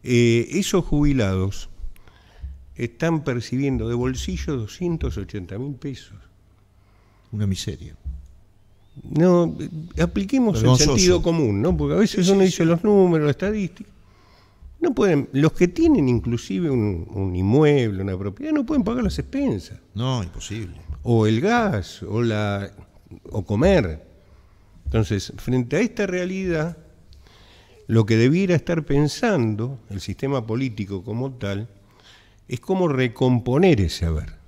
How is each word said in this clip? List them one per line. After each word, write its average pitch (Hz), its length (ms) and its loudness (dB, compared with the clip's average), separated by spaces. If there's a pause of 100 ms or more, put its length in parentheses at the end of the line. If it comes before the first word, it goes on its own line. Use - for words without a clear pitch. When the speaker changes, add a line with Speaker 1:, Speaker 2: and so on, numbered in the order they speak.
Speaker 1:
Eh, 120 500 4
esos 185 320 0
jubilados 107 840 0 (1080)
están 156 480 -2
percibiendo 127 640 -2
de 120 60 -2
bolsillo 131 640 -4
doscientos 156 640 -6
ochenta 98 400 -10
mil 139 160 -8
pesos. 123 420 -14 (1160)
Speaker 2:
Una 104 140 -2
miseria. - 500 -6 (1040)
Speaker 1:
No, 175 580 4
eh, 156 420 -6
apliquemos 202 540 0
el 110 60 0
Speaker 2:
Vergonzoso. 127 300 6
Speaker 1:
sentido 180 300 4
común, 156 380 2
¿no? 185 160 2
Porque 147 180 -2
a 180 40 2
veces 196 260 2
Speaker 2:
Sí, 190 80 4
Speaker 1:
uno 196 80 6
Speaker 2:
sí, 190 60 8
Speaker 1:
dice 170 160 0
Speaker 2:
sí. - 20 4
Speaker 1:
los 165 200 2
números, 185 420 6
la 143 60 2
estadística. 202 580 -4 (920)
No 320 140 0
pueden, 175 380 2
los 147 200 2
que 180 140 4
tienen 254 420 4
inclusive 120 640 -2
un, 104 400 -2
un 95 240 -4
inmueble, 113 680 4
una 95 140 -4
propiedad, 101 360 -6
no 294 120 0
pueden 262 200 0
pagar 240 180 -2
las 196 160 -2
expensas. 233 600 -4 (160)
Speaker 2:
No, 120 280 -4
imposible. 92 540 -12 (260)
Speaker 1:
O 113 240 2
el 110 140 2
gas, 196 640 -2
o 110 180 -4
la, 104 480 -2 (600)
o 104 140 -6
comer. 113 640 0 (800)
Entonces, 107 520 -2
frente 127 400 -2
a 190 40 0
esta 220 260 -2
realidad, 180 720 -4 (1120)
lo 110 180 4
que 110 100 2
debiera 170 380 4
estar 160 300 -2
pensando 139 960 0 (100)
el 98 100 -8
sistema 135 460 -6
político 107 560 -6
como 120 300 -6
tal 104 360 -8 (760)
es 139 140 -8
cómo 185 280 -2
recomponer 127 920 2
ese 85 260 -2
haber. 78 260 -4 (160)